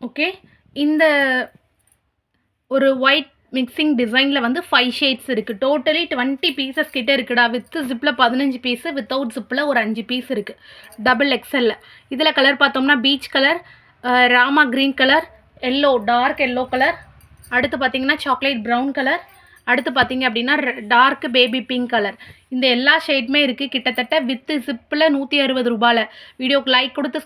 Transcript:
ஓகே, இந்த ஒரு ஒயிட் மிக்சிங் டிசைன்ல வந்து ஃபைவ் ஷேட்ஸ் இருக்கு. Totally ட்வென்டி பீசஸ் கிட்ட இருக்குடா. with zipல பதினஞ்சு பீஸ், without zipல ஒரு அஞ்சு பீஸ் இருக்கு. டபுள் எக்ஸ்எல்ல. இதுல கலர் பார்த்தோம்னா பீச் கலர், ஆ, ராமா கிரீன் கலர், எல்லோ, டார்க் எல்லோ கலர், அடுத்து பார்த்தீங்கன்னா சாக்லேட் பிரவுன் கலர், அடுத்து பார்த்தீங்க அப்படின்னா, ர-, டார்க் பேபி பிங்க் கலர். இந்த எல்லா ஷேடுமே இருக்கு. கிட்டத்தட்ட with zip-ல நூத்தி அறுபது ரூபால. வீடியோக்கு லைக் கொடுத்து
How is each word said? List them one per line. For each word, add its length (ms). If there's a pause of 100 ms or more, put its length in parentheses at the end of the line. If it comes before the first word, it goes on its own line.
ஓகே, 320 (400)
இந்த 300 (1600)
ஒரு 320
ஒயிட் 280 (240)
மிக்சிங் 440
டிசைன்ல 440
வந்து 320
ஃபைவ் 280
ஷேட்ஸ் 300
இருக்கு. 320
Totally 480
ட்வென்டி 460
பீசஸ் 340
கிட்ட 260
இருக்குடா. 360
with 220
zipல 440
பதினஞ்சு 440
பீஸ், 260
without 400 (120)
zipல 260
ஒரு 140
அஞ்சு 240
பீஸ் 280
இருக்கு. 260 (400)
டபுள் 320
எக்ஸ்எல்ல. 420 (380)
இதுல 240
கலர் 240
பார்த்தோம்னா 420
பீச் 300
கலர், 340 (400)
ஆ, 220
ராமா 380
கிரீன் 300
கலர், 380 (280)
எல்லோ, 460
டார்க் 340
எல்லோ 300
கலர், 260 (540)
அடுத்து 280
பார்த்தீங்கன்னா 400
சாக்லேட் 500
பிரவுன் 240
கலர், 360 (380)
அடுத்து 260
பார்த்தீங்க 320
அப்படின்னா, 320
ர-, 320
டார்க் 440
பேபி 320
பிங்க் 260
கலர். 260 (320)
இந்த 200
எல்லா 400
ஷேடுமே 280
இருக்கு. 320
கிட்டத்தட்ட 540
with 260
zip-ல 640
நூத்தி 320
அறுபது 360
ரூபால. 300 (320)
வீடியோக்கு 380
லைக் 140
கொடுத்து 340